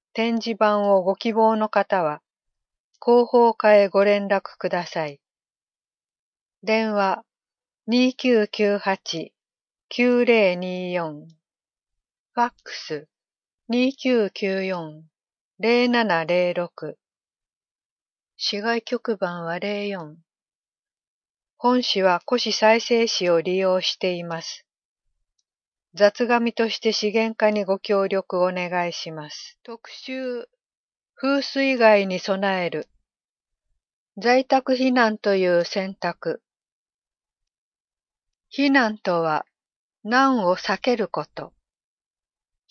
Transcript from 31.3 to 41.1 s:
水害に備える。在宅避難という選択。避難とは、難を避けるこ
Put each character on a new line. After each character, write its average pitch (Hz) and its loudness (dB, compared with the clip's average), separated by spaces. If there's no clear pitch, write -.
水 269 0
害 214 6
に 185 -4
備 190 -2
え - -2
る。 156 -8
在 240 2
宅 262 2
避 254 2
難 226 2
と 202 2
い 190 2
う 175 4
選 190 -6
択。 - -8
避 277 0
難 226 2
と 170 -2
は、 156 -2
難 247 2
を 180 2
避 - -6
け 240 0
る 208 -4
こ - -8